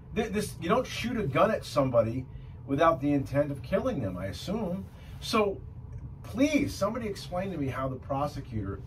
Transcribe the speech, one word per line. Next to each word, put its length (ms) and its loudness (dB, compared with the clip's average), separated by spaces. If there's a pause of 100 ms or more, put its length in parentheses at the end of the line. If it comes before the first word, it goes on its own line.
(160)
Th-, 160 0
this, 300 -2
you 80 -2
don't 180 4
shoot 300 -2
a 100 0
gun 240 6
at 140 0
somebody 600 4 (400)
without 360 6
the 100 4
intent 400 2
of 100 -6
killing 400 0
them, 160 -2
I 100 -4
assume. 580 -4 (340)
So, 400 0 (640)
please, 500 2
somebody 340 -2
explain 440 -4
to 60 -4
me 100 0
how 220 -2
the 80 -4
prosecutor 880 -4